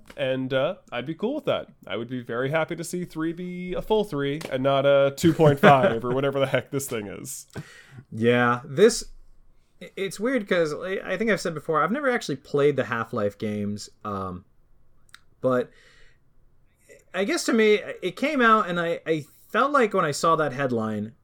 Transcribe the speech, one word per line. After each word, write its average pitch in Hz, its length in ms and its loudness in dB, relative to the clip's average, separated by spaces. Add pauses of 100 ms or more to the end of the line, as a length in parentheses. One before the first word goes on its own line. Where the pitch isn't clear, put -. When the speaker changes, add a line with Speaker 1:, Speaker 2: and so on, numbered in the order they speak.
(160)
Speaker 1:
and, 131 380 -2
uh, 139 220 0 (160)
I'd 120 160 -6
be 160 80 -8
cool 220 180 -4
with 302 120 -6
that. 95 240 -2 (180)
I - 80 -8
would 120 140 -6
be 127 120 -8
very 120 300 -4
happy 160 240 -2
to 165 80 -12
see 180 220 -8
three 165 280 -6
be 180 400 -10
a 185 80 -4
full 214 220 0
three 143 360 -4 (120)
and 131 100 -4
not 139 240 2
a 139 320 6
two 165 160 4
point 151 260 6
five 120 460 6
or 123 80 -2
whatever 135 260 0
the 135 80 2
heck 127 220 -2
this 139 180 -4
thing 107 200 -6
is. 98 400 -14 (640)
Speaker 2:
Yeah, 120 540 2
this, 190 400 2 (760)
i-, 175 140 -16
it's 196 240 -8
weird 233 300 -2
'cause 165 240 2
I, 185 320 -6
I 185 120 -4
think 220 140 0
I've 175 100 2
said 170 120 -4
before, 151 280 -2
I've 165 120 0
never 285 160 -2
actually 214 280 -4
played 143 380 2
the 127 80 0
Half-Life 110 540 -4
games, 104 520 -6 (140)
um, 95 400 -8 (960)
but 127 320 0 (1400)
I 185 100 -2
guess 285 220 -2
to - 80 0
me, 214 220 6 (260)
it 175 160 -4
came 285 240 0
out 220 280 6
and 175 100 -2
I, 170 260 -2
I 160 200 -2 (240)
felt 254 220 0
like 247 220 2
when 190 100 2
I 151 80 0
saw 165 240 2
that 151 160 -2
headline, 113 640 -4 (100)